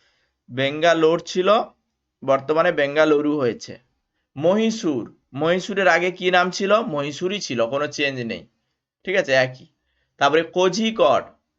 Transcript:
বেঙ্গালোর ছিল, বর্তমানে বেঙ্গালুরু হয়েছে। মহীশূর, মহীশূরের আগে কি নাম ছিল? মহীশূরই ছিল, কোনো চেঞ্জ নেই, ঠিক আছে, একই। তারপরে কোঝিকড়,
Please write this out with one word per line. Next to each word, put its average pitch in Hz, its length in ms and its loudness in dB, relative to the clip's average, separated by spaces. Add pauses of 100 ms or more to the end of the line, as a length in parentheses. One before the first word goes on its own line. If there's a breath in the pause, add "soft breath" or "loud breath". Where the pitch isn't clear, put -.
(480)
বেঙ্গালোর 156 800 2
ছিল, 196 360 2 (600)
বর্তমানে 156 500 0
বেঙ্গালুরু 147 680 2
হয়েছে। 117 420 -4 (560)
মহীশূর, 175 760 0 (200)
মহীশূরের 180 540 0
আগে 175 220 2
কি 180 200 -4
নাম 180 200 4
ছিল? 202 320 0 (100)
মহীশূরই 147 480 -6
ছিল, 117 260 -2
কোনো 139 200 -4 (100)
চেঞ্জ 131 340 -4
নেই, 87 180 -12 (560)
ঠিক 190 120 -4
আছে, 139 160 0
একই। 127 400 -2 (480)
তারপরে 143 220 4 (140)
কোঝিকড়, 185 680 2 (340)